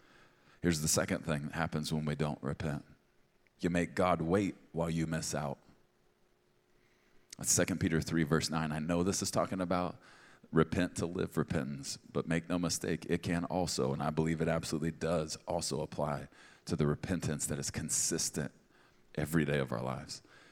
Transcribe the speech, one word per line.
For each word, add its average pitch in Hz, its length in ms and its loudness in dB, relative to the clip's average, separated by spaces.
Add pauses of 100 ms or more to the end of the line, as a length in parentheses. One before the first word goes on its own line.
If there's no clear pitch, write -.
(600)
Here's 82 200 4
the 78 60 0
second - 380 2
thing 76 180 0
that 76 120 -8
happens 78 380 0
when 78 120 0
we 76 100 0
don't 73 260 -2
repent. 71 440 -4 (760)
You 90 100 0
make 85 260 0
God 90 260 4
wait 90 340 2 (160)
while 82 180 -2
you 82 180 0
miss 82 260 -4
out. 73 240 -4 (1800)
That's - 140 0
Second 87 280 4
Peter 80 220 4
three, 80 220 2
verse 76 260 2
nine. 78 220 -2
I 78 80 -2
know 85 240 0
this 95 180 0
is 98 100 -2
talking 92 300 0
about 90 360 0 (540)
repent 80 460 2
to 85 80 0
live 87 320 -2
repentance, 71 600 -2 (140)
but - 160 -2
make 82 220 0
no 87 100 0
mistake, 85 500 -2
it 87 140 0
can 85 220 0
also, 76 480 0
and 71 80 -2
I 73 80 0
believe 80 320 0
it 80 60 2
absolutely 82 440 -2
does 80 460 -2 (100)
also 82 340 -2
apply 73 460 -4 (380)
to 85 100 -2
the 73 120 4
repentance 76 600 0
that 73 120 -4
is - 120 -4
consistent - 800 -2 (640)
every 76 280 2
day 71 160 2
of 64 120 0
our 60 100 -2
lives. 65 400 -6 (300)